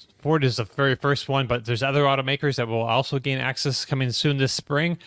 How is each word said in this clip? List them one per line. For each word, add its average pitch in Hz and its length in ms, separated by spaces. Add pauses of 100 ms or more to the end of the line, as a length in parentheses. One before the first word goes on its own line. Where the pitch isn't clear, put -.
(180)
Ford 151 260
is 120 120
the 113 80
very 135 300
first 143 320
one, 135 200
but 120 180
there's 117 180
other 139 200
automakers 139 540
that 120 120
will 113 140
also 123 360
gain 131 200
access 127 480
coming 131 240
soon 139 260
this 135 160
spring. 165 540